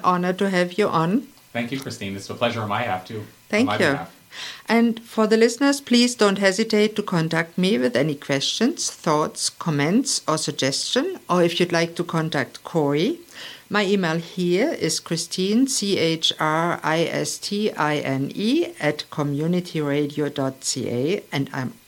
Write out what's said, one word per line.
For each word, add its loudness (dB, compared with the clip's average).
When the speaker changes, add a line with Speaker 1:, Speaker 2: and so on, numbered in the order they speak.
Speaker 1:
honor 2
to 0
have 2
you 4
on. 2
Speaker 2:
Thank -4
you, -4
Christine. -8
It's -10
a -8
pleasure -2
on -4
my -2
half, -4
too. -10
Speaker 1:
Thank 2
Speaker 2:
On 0
my 2
Speaker 1:
you. 4
Speaker 2:
behalf. -4
Speaker 1:
And 4
for 0
the 4
listeners, 4
please 4
don't 4
hesitate 2
to -2
contact 0
me 2
with 2
any 2
questions, 0
thoughts, 0
comments, 0
or 2
suggestion, -2
or 4
if 2
you'd 0
like 0
to -2
contact -4
Corey. 0
My 2
email 2
here 0
is -2
Christine, 0
C -2
H 0
R 0
I 2
S -4
T -2
I 0
N -2
E, 0
at -2
community -2
radio 0
dot -4
C -4
A, -2
and -2
I'm -6